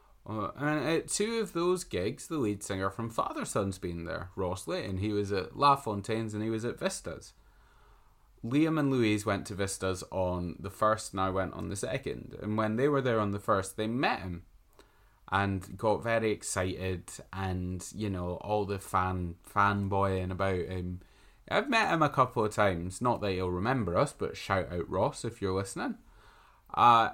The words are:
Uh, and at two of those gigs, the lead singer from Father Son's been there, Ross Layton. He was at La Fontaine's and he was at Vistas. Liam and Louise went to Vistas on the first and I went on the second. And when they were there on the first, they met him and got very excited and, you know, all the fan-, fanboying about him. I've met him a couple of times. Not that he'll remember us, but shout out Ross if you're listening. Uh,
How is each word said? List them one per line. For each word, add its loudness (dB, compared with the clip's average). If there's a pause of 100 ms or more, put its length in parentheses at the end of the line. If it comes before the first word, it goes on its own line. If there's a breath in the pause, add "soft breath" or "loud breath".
(260 soft breath)
Uh, -6
and -2
at 0
two -2
of -4
those 0
gigs, -4
the -4
lead 0
singer -2
from -6
Father -4
Son's -2
been -6
there, -6
Ross -2
Layton. -2
He 0
was 0
at -2
La 6
Fontaine's -4
and -2
he -2
was -2
at -4
Vistas. -6 (1120 soft breath)
Liam 2
and 2
Louise 4
went 0
to -8
Vistas -2
on -2
the -8
first 0
and -4
I 2
went -2
on -6
the -4
second. -6
And -2
when 0
they 2
were 2
there 2
on 0
the -2
first, 0
they -2
met 0
him -8 (880 soft breath)
and 0
got 2
very 2
excited -2 (280)
and, -4 (100)
you -4
know, -2
all 2
the -2
fan-, 0 (140)
fanboying 2
about 0
him. -6 (480 soft breath)
I've 2
met 4
him 2
a 6
couple 2
of -2
times. 2
Not 2
that 0
he'll 0
remember 0
us, 4
but -4
shout 0
out -4
Ross 0
if -6
you're 0
listening. -2 (760 soft breath)
Uh, 8